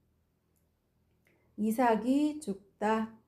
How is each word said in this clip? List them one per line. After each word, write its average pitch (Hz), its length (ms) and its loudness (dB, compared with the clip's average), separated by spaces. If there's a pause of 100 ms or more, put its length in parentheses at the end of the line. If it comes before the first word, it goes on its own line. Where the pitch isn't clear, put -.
(1600)
이삭이 247 880 2
죽다. 220 720 -4 (140)